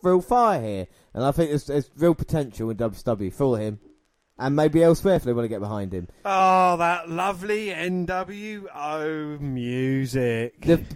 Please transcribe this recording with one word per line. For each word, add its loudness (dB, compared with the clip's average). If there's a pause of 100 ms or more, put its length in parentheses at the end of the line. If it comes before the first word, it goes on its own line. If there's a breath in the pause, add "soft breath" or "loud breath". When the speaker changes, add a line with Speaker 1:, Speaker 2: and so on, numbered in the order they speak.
Speaker 1:
real 4
fire 2
here. -4 (260 soft breath)
And -4
I 2
think 2
there's, -2
there's -2
real 4
potential -4
in -6
W -4
W -2
E -4
for 2
him. -4 (640)
And 0
maybe 4
elsewhere 4
if 0
they 0
wanna -2
get -6
behind -6
him. -6 (160)
Speaker 2:
Oh, 4
that 0
lovely -4
N -4
W -8
O -6
music. -2
Speaker 1:
The 4 (180)